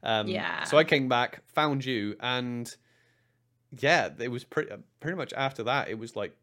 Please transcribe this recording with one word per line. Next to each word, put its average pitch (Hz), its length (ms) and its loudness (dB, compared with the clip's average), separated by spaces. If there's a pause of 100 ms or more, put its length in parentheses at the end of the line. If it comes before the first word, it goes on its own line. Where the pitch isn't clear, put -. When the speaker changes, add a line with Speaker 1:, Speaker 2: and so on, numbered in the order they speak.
Speaker 1:
Um, 107 260 0
Speaker 2:
Yeah. 87 360 -4
Speaker 1:
so 143 140 6
I 160 60 8
came 139 240 2
back, 123 340 2 (100)
found 143 320 2
you, 104 360 -2
and 123 540 -4 (1040)
yeah, 143 300 4 (100)
it 117 100 -4
was 123 160 -6
pretty, - 260 -4 (300)
pretty 170 160 -6
much 165 180 -6
after 135 300 -2
that, 127 240 0
it 110 100 -6
was 113 180 -12
like 101 260 -6